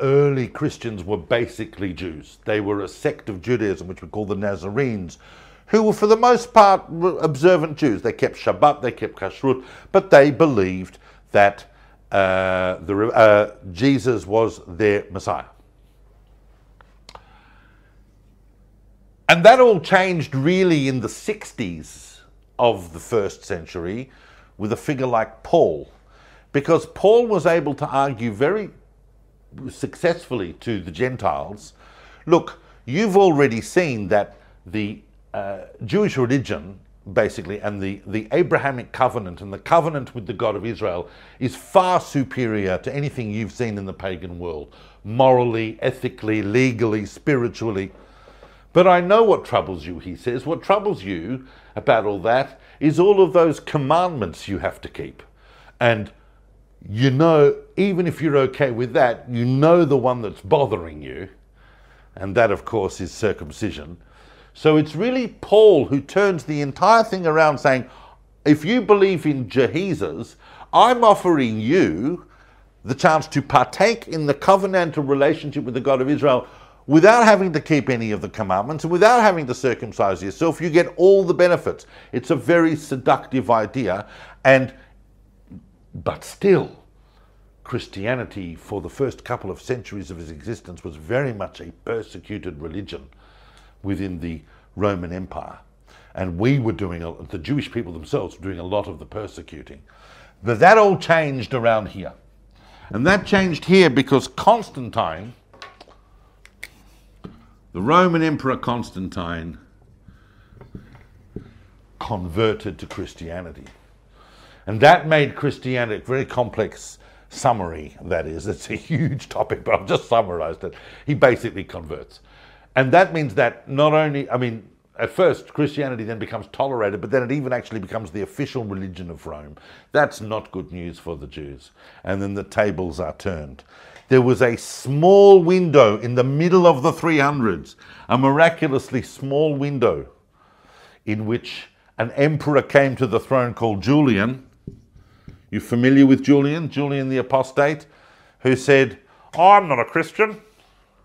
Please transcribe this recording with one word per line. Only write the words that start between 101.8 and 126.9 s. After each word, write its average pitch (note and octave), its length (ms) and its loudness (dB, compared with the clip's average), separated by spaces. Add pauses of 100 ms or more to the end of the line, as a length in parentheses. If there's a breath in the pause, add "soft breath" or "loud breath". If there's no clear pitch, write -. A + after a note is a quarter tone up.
here. F2 260 -14 (760 loud breath)
And A#2 180 -2
that G3 200 2
changed F#3+ 400 0
here F3+ 240 6
because C3 380 0
Constantine, A#2 1040 -2 (2500 loud breath)
the F2 100 -8
Roman E3 400 4
Emperor C3+ 340 -2
Constantine, F2 1040 -8 (2500 soft breath)
converted G2 800 -4
to - 80 -16
Christianity. E2 800 -14 (1040 soft breath)
And G#2 140 -4
that D3+ 280 6
made D3+ 260 2
Christianity B2 680 -4
a - 40 -20
very C3 180 -4
complex - 760 -6 (320 soft breath)
summary, F2 720 -4
that E2 240 -4
is. D#2+ 200 -10
It's - 240 -10
a A2+ 60 -8
huge C#3+ 520 -4
topic, - 360 -6
but A2+ 100 -2
I've G2 140 -2
just - 200 -2
summarized F2 540 -2
it. E2+ 120 -12 (300 loud breath)
He D3+ 100 -4
basically G#2+ 500 0
converts. D#2 560 -16 (560 soft breath)
And C3 160 2
that E3+ 200 6
means D3 220 -4
that - 340 -2
not D3 240 2
only, D3+ 380 0
I A#2+ 60 -2
mean, A#2 320 -6 (300)
at A#2 120 -4
first, E3 420 0
Christianity C#3+ 520 -4
then A2+ 140 -10
becomes G#2 340 -10
tolerated, A2+ 480 -2